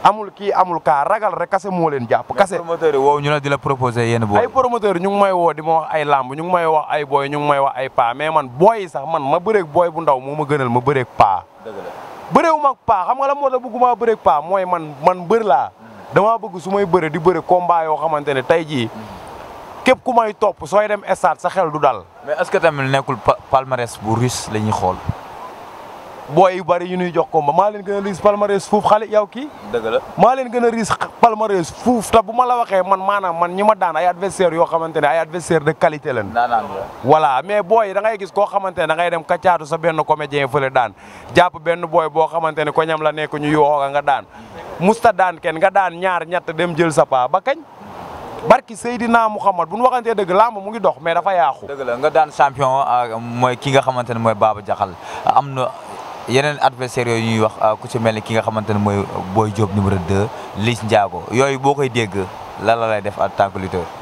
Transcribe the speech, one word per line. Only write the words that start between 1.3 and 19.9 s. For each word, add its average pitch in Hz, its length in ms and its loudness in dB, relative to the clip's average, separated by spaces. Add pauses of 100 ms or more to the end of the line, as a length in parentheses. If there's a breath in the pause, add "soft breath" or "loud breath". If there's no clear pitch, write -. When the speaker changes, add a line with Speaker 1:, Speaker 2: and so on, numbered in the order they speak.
Speaker 1:
rek 170 140 -6
kase 196 180 -4
moo 175 200 0
leen 131 200 -6
jàpp, 123 240 0
Speaker 2:
Mais - 60 -6
Speaker 1:
kase. 190 180 2
Speaker 2:
promoteur 165 360 0
yi 139 40 2
woo 143 240 4
ñu 143 80 0
la 151 100 2
di 143 100 -4
la 139 100 0
proposer 127 500 -2
yenn 117 160 2
booy. 104 140 2
Speaker 1:
Ay 240 80 0
promoteur 233 500 0
ñu 185 140 -2
ngi 202 100 0
may 196 100 4
woo 175 220 2
di 151 80 -8
ma 160 200 0
wax 151 120 -8
ay 156 120 0
làmb, 135 280 0
ñu 151 100 -8
ngi 180 80 -2
may 170 140 2
wax 160 240 2
ay 147 160 -2
booy, 139 240 0
ñu 147 100 -4
ngi 147 80 0
may 143 120 4
wax 139 180 0
ay 131 120 -4
paa, 120 260 0
mais 151 160 -4
man 151 180 2
booy 196 320 4
yi 180 80 -8
sax 143 160 -8
man 160 160 -2
ma 139 180 0
bëreeg 196 260 0
booy 170 260 2
bu 160 100 -8
ndaw 143 180 2
moo 135 160 -8
ma 156 80 -4
gënal 139 260 0
ma 120 120 2
bëreeg 131 240 0 (120)
paa. 98 260 4 (200)
Speaker 2:
Dëgg 107 140 -14
la. 90 140 -14 (420)
Speaker 1:
Bëreewu 320 280 4
ma 285 80 2
ak 247 160 -6
paa, 190 200 2
xam 233 140 0
nga 277 80 0
la 277 80 0
moo 285 160 0
tax 254 100 -2
bëgguma 247 340 0
bëreeg 220 280 0
paa, 160 180 4
mooy 185 240 -2
man, 170 240 -4 (160)
man 180 160 4
mbër 214 220 2
laa. 147 260 2
Speaker 2:
Hmm. - 460 -12
Speaker 1:
Damaa 214 240 4
bëgg 185 200 -12
su 185 120 -6
may 202 140 2
bëre 165 260 2
di 170 80 -4
bëre 170 260 4
combat 175 400 2
yoo 156 120 0
xamante 147 360 -2
ne 131 80 0
tey 165 240 2
jii 127 240 -2
Speaker 2:
Hmm. 110 160 -14 (760)
Speaker 1:
képp 254 200 4